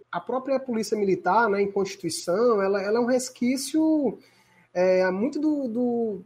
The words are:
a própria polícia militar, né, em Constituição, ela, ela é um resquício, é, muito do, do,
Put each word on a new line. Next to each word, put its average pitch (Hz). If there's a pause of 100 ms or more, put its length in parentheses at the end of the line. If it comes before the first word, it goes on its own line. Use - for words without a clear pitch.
(100)
a 175
própria 262
polícia 226
militar, 196
né, 202
em 202
Constituição, 196
ela, 196
ela 208
é -
um 240
resquício, 269 (540)
é, 185
muito 240
do, 285
do, 233